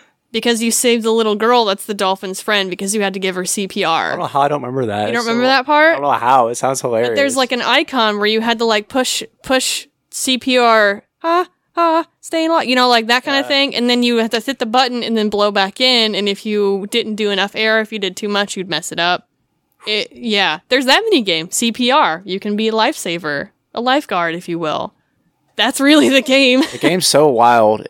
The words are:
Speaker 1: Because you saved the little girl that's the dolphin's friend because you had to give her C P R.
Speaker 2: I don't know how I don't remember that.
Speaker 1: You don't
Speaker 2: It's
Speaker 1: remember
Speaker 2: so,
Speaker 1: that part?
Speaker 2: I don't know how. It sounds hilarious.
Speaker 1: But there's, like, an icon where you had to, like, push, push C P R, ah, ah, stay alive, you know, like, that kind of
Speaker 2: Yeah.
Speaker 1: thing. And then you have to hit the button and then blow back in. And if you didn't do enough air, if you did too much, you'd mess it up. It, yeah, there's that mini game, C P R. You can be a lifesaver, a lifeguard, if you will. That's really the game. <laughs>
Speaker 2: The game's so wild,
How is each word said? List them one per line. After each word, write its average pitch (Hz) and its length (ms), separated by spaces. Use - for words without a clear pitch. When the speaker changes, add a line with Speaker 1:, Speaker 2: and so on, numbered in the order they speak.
Speaker 1:
Because 233 300
you 233 80
saved 233 320
the 226 80
little 220 240
girl 226 300
that's 202 220
the 214 80
dolphin's 190 460
friend 196 300
because 196 240
you 220 60
had 196 140
to 202 60
give 190 140
her 180 100
C 196 220
P 190 160
R. 156 240
Speaker 2:
I 80 40
don't 156 100
know 165 60
how 139 160
I 143 60
don't 143 140
remember 127 240
that. 104 220
Speaker 1:
You - 40
don't 240 100
Speaker 2:
It's 226 40
Speaker 1:
remember 233 180
Speaker 2:
so, 254 40
Speaker 1:
that 262 180
part? 302 220
Speaker 2:
I 330 60
don't 139 80
know 143 100
how. 120 360
It 120 60
sounds 131 260
hilarious. 120 300
Speaker 1:
But 113 60
there's, 277 200
like, 254 140
an 247 120
icon 233 560
where 208 100
you 220 120
had 226 200
to, 233 40
like, 214 240
push, - 360
push - 460
C 254 260
P 254 180
R, 220 460
ah, 349 240
ah, 330 300
stay 320 260
alive, 330 220
you 254 80
know, 247 120
like, 226 200
that 247 160
kind 277 140
of 277 80
Speaker 2:
Yeah. 285 100
Speaker 1:
thing. 277 180
And 240 160
then 247 140
you 240 140
have 226 120
to 233 80
hit 262 220
the 247 60
button 247 360
and 226 140
then 214 140
blow 208 200
back 196 300
in. 240 340
And 202 140
if 196 180
you 202 460
didn't 220 240
do 208 160
enough 196 240
air, 220 240
if 214 120
you 220 60
did 190 180
too 208 120
much, 202 280
you'd 190 120
mess 165 240
it 160 80
up. 175 260
It, 214 280
yeah, 202 560
there's 254 180
that 311 240
mini 302 120
game, 175 280
C 233 220
P 240 180
R. 208 340
You 190 140
can 208 160
be 220 140
a 220 40
lifesaver, 175 800
a - 60
lifeguard, 208 560
if 180 120
you 170 120
will. 165 340
That's 226 240
really 285 280
the 262 140
game. 262 400
<laughs> - 80
Speaker 2:
The - 80
game's 165 300
so 147 200
wild, 113 600